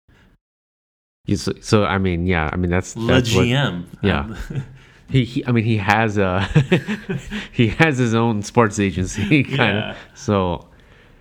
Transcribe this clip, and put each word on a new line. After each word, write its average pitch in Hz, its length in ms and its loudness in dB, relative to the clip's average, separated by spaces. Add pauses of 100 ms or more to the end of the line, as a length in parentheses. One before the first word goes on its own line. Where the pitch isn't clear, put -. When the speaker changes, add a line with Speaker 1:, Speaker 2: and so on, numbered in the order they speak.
(1300)
Speaker 1:
You, 104 100 0
so, - 240 -4
so, 107 240 2
I 92 140 0
mean, 90 280 -2
yeah, 80 260 0
I - 40 -4
mean, 90 140 0
that's, 90 260 -2
Speaker 2:
Le 117 180 0
Speaker 1:
that's 123 200 2
what 92 100 4
Speaker 2:
G 120 80 0
M. 101 360 -2 (140)
Speaker 1:
Yeah. 95 320 0 (160)
Speaker 2:
<laughs> 139 120 -6 (480)
Speaker 1:
He, 127 140 2
he, - 220 -6
I 123 60 0
mean, 117 120 2
he 110 140 0
has 104 400 2
a, 95 240 2
<laughs> 180 1080 -2
he 117 160 2
has 156 280 2
his 120 180 0
own 113 280 0
sports 104 360 2
agency, 98 640 0
<laughs> - 0 -
kinda. 135 120 -6
Speaker 2:
Yeah. 101 400 0 (180)
Speaker 1:
So, 95 540 -2 (520)